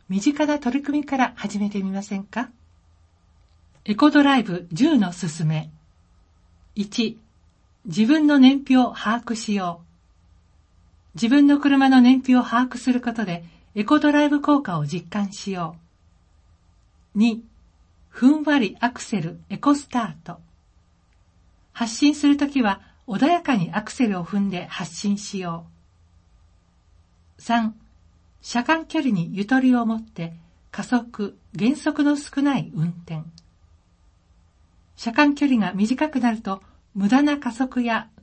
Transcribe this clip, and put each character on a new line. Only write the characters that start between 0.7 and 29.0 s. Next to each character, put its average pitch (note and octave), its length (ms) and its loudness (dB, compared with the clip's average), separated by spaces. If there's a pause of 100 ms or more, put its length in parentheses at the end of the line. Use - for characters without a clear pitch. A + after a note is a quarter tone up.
り C#4+ 40 -8
組 D4 160 -2
み D4 60 -4
か C#4 120 -4
ら B3+ 180 0
始 G3+ 240 -8
め G3+ 100 -2
て G3+ 140 -6
み F#3+ 80 -6
ま G3 100 -6
せ G3+ 160 -8
ん G3 60 -10
か？ B3 260 -10 (1400)
エ G#3 100 -2
コ D4 160 4
ド D4 120 6
ラ C#4 160 4
イ - 40 0
ブ F3+ 280 -8
十 C4 260 2
の F3+ 160 0
す F3+ 160 -8
す D#3+ 160 -4
め。 D#3 260 -2 (1040)
一、 G#3 420 -4 (680)
自 G3+ 200 0
分 D4+ 220 4
の D4 120 6
燃 C4+ 240 6
費 C4 140 4
を A#3+ 160 2
把 A#3 280 -4
握 A3+ 140 -8
し G#3 200 -4
よ F3 280 -6
う。 - 20 -20 (1300)
自 A3+ 140 -2
分 C#4+ 180 6
の C#4+ 120 6
車 C#4 280 4
の C4 140 8
燃 B3+ 180 6
費 B3+ 160 4
を B3 80 4
把 B3 240 0
握 B3 100 -10
す B3+ 140 0
る B3 80 -2
こ A#3+ 140 -4
と A3+ 120 -4
で、 E3+ 200 -6 (300)
エ G#3 80 0
コ D4+ 160 4
ド D4 120 4
ラ D4 120 4
イ D4 60 2
ブ C#4+ 120 0
効 C#4+ 200 2
果 F3+ 180 -4
を D3 60 -2
実 E3+ 240 -6
感 G3+ 240 -4
し - 180 -10
よ E3+ 240 -8 (1400)
う。 - 40 -4
二、 A3+ 240 2 (640)
ふ - 180 -2
ん D4+ 160 2
わ C#4+ 140 2
り A3+ 220 0
ア A#3+ 100 0
ク - 140 -12
セ G3+ 180 -4
ル、 E3 180 -10 (100)
エ G3 80 -8
コ C#4+ 180 2
ス C#4+ 120 -6
タ B3 120 -4
ー F3 260 -8
ト。 - 140 -16 (1300)
発 A3+ 220 -6
進 D4 200 2
す D4 120 0
る C#4+ 100 4
と C#4+ 100 -2
き C#4 140 0
は、 G3+ 200 -2 (240)
穏 B3 220 0
や F4 140 2
か C#4 140 -2
に E3 160 -2
ア G3+ 120 -4
ク - 80 -14
セ B3 160 0
ル F#3+ 120 -2
を E3+ 60 -8
踏 G3+ 140 -4
ん G3 100 -2
で F3+ 160 -6
発 - 300 -12
進 G3+ 220 -4
し - 220 -10
よ E3+ 260 -10 (1700)
う。 - 40 -20
三、 A3+ 340 -2 (680)
車 B3 220 -4
間 D#4+ 220 0
距 - 140 -4
離 C4+ 140 0